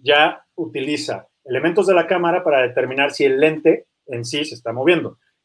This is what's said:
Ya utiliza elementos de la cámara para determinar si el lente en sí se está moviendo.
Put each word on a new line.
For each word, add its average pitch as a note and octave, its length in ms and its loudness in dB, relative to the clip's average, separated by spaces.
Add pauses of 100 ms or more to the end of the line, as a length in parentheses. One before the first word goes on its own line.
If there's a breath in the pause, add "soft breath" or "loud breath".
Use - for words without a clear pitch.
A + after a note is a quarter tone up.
Ya D3 440 2 (100)
utiliza C3 720 -8 (180)
elementos D#3+ 420 0
de G3 60 4
la E3+ 120 4
cámara F3 380 -2
para C#3+ 180 2
determinar C3 500 -2
si D3 140 -2
el C3+ 140 2
lente D#3 480 2 (200)
en A#2+ 180 -10
sí D3 200 -6
se D3+ 100 -14
está A#2+ 180 -10
moviendo. C3 440 -2 (280)